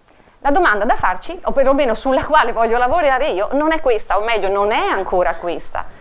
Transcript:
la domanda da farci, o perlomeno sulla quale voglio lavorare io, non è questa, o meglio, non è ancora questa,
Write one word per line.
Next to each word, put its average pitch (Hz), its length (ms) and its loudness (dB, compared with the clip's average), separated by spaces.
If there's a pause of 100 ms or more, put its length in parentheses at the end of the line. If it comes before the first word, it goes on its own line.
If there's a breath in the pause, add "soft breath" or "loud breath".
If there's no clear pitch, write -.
(400 soft breath)
la 277 120 0
domanda 254 340 2
da 311 100 2
farci, 202 480 -2
o - 80 -2
perlomeno 269 440 2
sulla 269 280 0
quale 262 300 2
voglio 233 240 0
lavorare 254 500 0
io, 202 240 -2
non 302 220 0
è 311 80 -2
questa, 220 360 0
o 208 60 -2
meglio, 202 240 0
non 202 240 0
è 320 160 0
ancora 185 480 0
questa, - 480 -6 (180 loud breath)